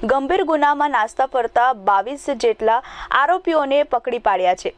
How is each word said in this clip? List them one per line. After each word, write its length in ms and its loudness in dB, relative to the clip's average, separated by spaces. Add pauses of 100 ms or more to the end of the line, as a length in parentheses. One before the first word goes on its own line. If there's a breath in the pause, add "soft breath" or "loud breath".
ગંભીર 400 0
ગુનામાં 480 0
નાસ્તા 360 -2
ફરતા 400 0 (160)
બાવીસ 460 0 (160)
જેટલા 340 2 (320 loud breath)
આરોપીઓને 720 2
પકડી 360 -4
પાડ્યા 360 2
છે, 220 -8